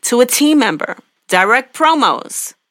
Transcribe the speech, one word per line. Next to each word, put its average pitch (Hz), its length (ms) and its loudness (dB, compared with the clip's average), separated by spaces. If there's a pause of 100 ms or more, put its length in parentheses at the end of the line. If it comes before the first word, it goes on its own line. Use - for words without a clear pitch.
to 240 180 0
a 247 60 6
team 294 320 2
member, 185 380 -2 (320)
direct 208 460 0
promos, 285 800 -2 (160)